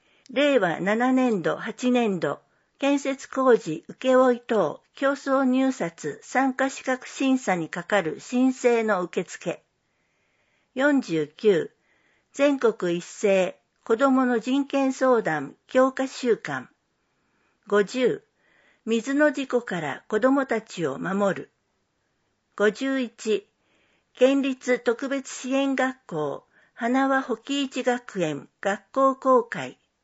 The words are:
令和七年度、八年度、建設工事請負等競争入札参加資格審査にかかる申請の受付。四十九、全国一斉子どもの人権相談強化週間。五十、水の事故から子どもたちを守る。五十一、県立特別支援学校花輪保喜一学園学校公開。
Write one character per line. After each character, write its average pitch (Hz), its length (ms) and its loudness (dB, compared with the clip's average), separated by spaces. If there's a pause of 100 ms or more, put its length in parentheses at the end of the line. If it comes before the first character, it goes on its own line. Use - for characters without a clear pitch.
(300)
令 269 280 2
和 175 220 0
七 226 320 0
年 254 300 2
度、 156 140 -2
八 220 340 -4
年 233 280 2
度、 147 220 -4 (380)
建 277 200 2
設 269 300 -6
工 254 280 4
事 160 320 -8
請 254 280 0
負 254 240 4
等 190 400 -2 (140)
競 277 180 0
争 269 320 0
入 262 260 2
札 - 520 -6
参 262 320 0
加 269 160 0
資 - 120 -12
格 254 240 -4
審 262 320 0
査 202 160 -2
に 165 140 -4
か - 160 -8
か 202 180 2
る 160 160 -6
申 254 340 0
請 240 300 2
の 208 200 0
受 175 200 -4
付。 - 400 -10 (1120)
四 277 260 2
十 160 360 -2
九、 170 340 2 (600)
全 277 260 2
国 202 380 0
一 175 80 -8
斉 190 560 0 (240)
子 226 120 2
ど 269 140 4
も 262 140 4
の 247 160 0
人 269 240 0
権 269 280 0
相 254 300 2
談 156 320 -4 (120)
強 262 260 2
化 262 160 -4
週 240 280 0
間。 131 340 -10 (1000)
五 208 160 4
十、 240 400 -2 (600)
水 226 300 -2
の 294 180 4
事 277 140 -6
故 247 160 0
か 185 180 -6
ら 143 280 -8
子 214 100 -2
ど 254 140 4
も 269 140 2
た 226 140 -2
ち 180 260 -6
を 135 120 -4
守 185 440 -2
る。 - 80 -20 (1080)
五 208 140 2
十 269 300 -2
一、 214 480 -4 (680)
県 269 280 4
立 254 360 -2
特 240 300 -4
別 269 220 -6
支 - 220 -8
援 269 220 0
学 254 320 -4
校 147 400 -6 (280)
花 254 320 0
輪 269 160 0
保 262 140 -6
喜 277 280 -4
一 262 180 -4
学 247 400 -4
園 147 260 -4 (120)
学 - 300 -4
校 269 240 2
公 262 300 2
開。 - 340 -10 (260)